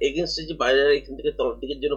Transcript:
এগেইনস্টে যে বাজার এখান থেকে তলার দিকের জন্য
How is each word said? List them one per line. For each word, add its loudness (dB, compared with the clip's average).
এগেইনস্টে -2
যে -8
বাজার 4
এখান 0
থেকে -4
তলার -4
দিকের -8
জন্য -2